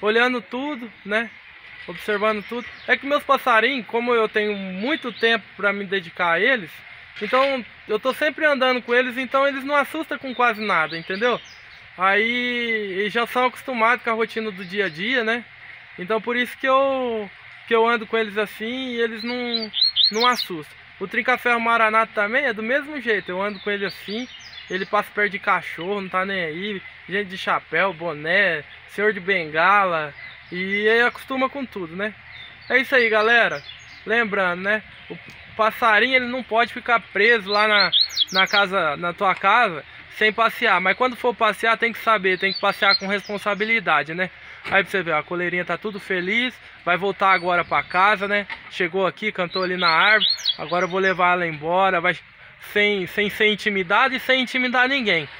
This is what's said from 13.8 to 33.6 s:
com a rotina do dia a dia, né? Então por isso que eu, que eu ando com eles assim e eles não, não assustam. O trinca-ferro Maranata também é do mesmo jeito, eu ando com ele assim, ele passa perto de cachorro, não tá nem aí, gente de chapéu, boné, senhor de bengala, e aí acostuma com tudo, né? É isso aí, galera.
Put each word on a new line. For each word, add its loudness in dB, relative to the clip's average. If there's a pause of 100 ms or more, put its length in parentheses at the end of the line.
com -2
a 2
rotina -4
do -12
dia -4
a -2
dia, -2
né? -2 (540)
Então -2
por -4
isso -2
que -2
eu, 2 (380)
que 0
eu 6
ando 0
com -4
eles -2
assim -6
e -4
eles -4
não, -6 (420)
não 2
assustam. -2 (240)
O -8
trinca-ferro 0
Maranata 2
também 0
é 0
do -6
mesmo -2
jeito, -2
eu -4
ando -4
com -6
ele -2
assim, -8 (420)
ele -4
passa -2
perto 0
de -8
cachorro, -2
não -8
tá -2
nem -4
aí, -6 (260)
gente -4
de -14
chapéu, 0
boné, 0 (260)
senhor 0
de -6
bengala, 2 (380)
e -2
aí 6
acostuma -2
com -8
tudo, -12
né? -6 (560)
É 2
isso -2
aí, 4
galera. 4 (440)